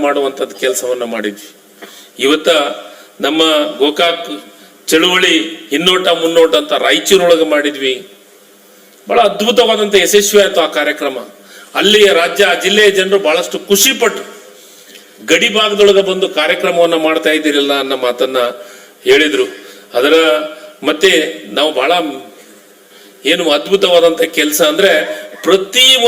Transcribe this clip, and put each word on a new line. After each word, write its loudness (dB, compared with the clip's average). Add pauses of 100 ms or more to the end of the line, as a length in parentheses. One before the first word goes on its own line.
ಮಾಡುವಂತದ್ದು -4
ಕೆಲಸವನ್ನ -4
ಮಾಡಿದ್ವಿ. -8 (680)
ಇವತ್ತ 0 (720)
ನಮ್ಮ 0 (360)
ಗೋಕಾಕ್ -2 (600)
ಚಳುವಳಿ 2 (360)
ಹಿನ್ನೋಟ 0
ಮುನ್ನೋಟ 2
ಅಂತ -2
ರಾಯಚೂರೊಳಗೆ 2
ಮಾಡಿದ್ವಿ. -2 (1120)
ಬಹಳ 2
ಅದ್ಭುತವಾದಂತ 0
ಯಶಸ್ವಿ 2
ಆಯ್ತು 0
ಆ 0
ಕಾರ್ಯಕ್ರಮ. -4 (560)
ಅಲ್ಲಿಯ 4
ರಾಜ್ಯ, 0
ಆ 2
ಜಿಲ್ಲೆಯ 2
ಜನರು 0
ಬಹಳಷ್ಟು -2
ಖುಷಿ 0
ಪಟ್ಟು -4 (1040)
ಗಡಿ 0
ಭಾಗದೊಳಗೆ 2
ಬಂದು -2
ಕಾರ್ಯಕ್ರಮವನ್ನ 0
ಮಾಡ್ತಾ 0
ಇದ್ದೀರಲ್ಲ 0
ಅನ್ನೋ -4
ಮಾತನ್ನ -2 (680)
ಹೇಳಿದ್ರು. 2 (480)
ಅದರ 2 (680)
ಮತ್ತೆ 0 (120)
ನಾವು -2
ಬಹಳ -2 (1300)
ಏನು 0
ಅದ್ಭುತವಾದಂತ 2
ಕೆಲಸ -2
ಅಂದ್ರೆ, 2 (380)
ಪ್ರತಿ 2 (120)